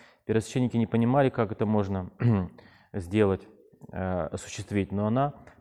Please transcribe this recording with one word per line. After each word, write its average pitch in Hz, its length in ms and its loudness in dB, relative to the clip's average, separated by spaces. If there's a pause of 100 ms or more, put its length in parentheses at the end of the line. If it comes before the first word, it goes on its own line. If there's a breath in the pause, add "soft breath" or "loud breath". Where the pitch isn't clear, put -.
(240 loud breath)
Первосвященники 113 520 -2
не 113 100 2
понимали, 127 440 2
как 107 220 -2
это 110 120 -4
можно 98 540 0
<clears throat> 104 320 2 (440 soft breath)
сделать, 95 520 0 (460)
э, 92 400 -2
осуществить. 98 600 -4
Но 104 140 0
она, 135 280 0 (260 loud breath)